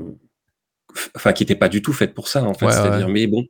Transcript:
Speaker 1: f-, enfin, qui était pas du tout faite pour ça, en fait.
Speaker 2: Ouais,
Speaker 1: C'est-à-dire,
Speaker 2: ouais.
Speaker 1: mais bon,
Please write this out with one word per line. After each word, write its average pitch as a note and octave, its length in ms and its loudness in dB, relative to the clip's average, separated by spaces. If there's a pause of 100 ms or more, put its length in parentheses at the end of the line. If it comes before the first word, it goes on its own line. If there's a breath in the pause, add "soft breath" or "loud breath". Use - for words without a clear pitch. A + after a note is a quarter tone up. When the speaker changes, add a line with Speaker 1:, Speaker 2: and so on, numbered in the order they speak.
(960)
Speaker 1:
f-, - 200 -10
enfin, - 180 2
qui - 100 0
était G2 120 0
pas G#2+ 140 2
du G2+ 120 -2
tout D3 120 -2
faite G2+ 200 0
pour - 140 -10
ça, C3+ 160 0
en G#2 100 0
fait. A2+ 120 -2
Speaker 2:
Ouais, A2+ 60 4
Speaker 1:
C'est-à-dire, G2+ 360 2
Speaker 2:
ouais. G2 60 -2
Speaker 1:
mais G#2+ 140 2
bon, A2+ 220 0